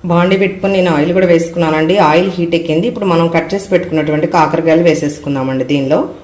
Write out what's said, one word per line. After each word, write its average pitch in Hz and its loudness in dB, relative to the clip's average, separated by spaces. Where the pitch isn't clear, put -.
బాండీ 180 2
పెట్టుకొని 196 -2
నేను 180 2
ఆయిల్ 156 0
కూడా 185 2
వేసుకున్నానండి. 165 0
ఆయిల్ 180 2
హీట్ 170 -2
ఎక్కింది. 165 -2
ఇప్పుడు 208 -6
మనం 170 2
కట్ 165 -2
చేసి 196 -6
పెట్టుకున్నటువంటి 156 0
కాకరకాయలు 165 2
వేసేసుకుందామండి 135 -2
దీనిలో. 143 0